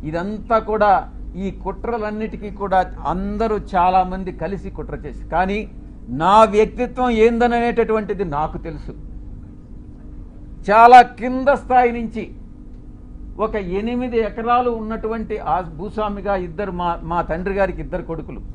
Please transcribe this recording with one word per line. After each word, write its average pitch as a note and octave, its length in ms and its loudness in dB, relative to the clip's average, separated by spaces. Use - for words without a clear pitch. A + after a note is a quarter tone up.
ఇదంతా G3+ 500 -2
కూడా, G#3 200 4
ఈ G3 60 -4
కుట్రలన్నిటికీ G#3+ 840 -6
కూడా F#3+ 180 2
అందరూ G#3 460 -2
చాలామంది F#3 580 2
కలిసి F#3 360 -6
కుట్ర D3 180 -8
చేసి, C3 180 -12
కానీ F#3+ 240 2
నా F#3+ 120 6
వ్యక్తిత్వం B3 540 0
ఏందననేటటువంటిది A#3 1000 2
నాకు D#3+ 280 -2
తెలుసు. D3+ 280 -10
చాలా A#3 320 12
కింద B3+ 300 0
స్థాయి B3 360 4
నుంచి A3 260 -6
ఒక A3 100 -4
ఎనిమిది A#3+ 380 -2
ఎకరాలు A#3+ 420 0
ఉన్నటువంటి A3 540 -6
ఆ - 20 2
భూస్వామిగా G3+ 560 -4
ఇద్దరు, F#3 340 -6
మా, F3 80 0
మా E3+ 80 0
తండ్రి F3+ 300 -4
గారికి F3+ 260 0
ఇద్దరు E3 240 -6
కొడుకులు. C#3 320 -10